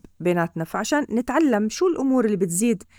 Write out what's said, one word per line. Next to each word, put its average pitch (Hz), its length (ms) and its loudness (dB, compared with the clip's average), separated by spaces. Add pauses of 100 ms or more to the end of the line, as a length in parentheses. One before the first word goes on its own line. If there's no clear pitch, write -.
(200)
بيناتنا. 170 440 0
فعشان 254 480 -2
نتعلم 240 580 0
شو 359 180 0
الأمور 262 380 2
اللي 208 120 0
بتزيد 190 460 0 (160)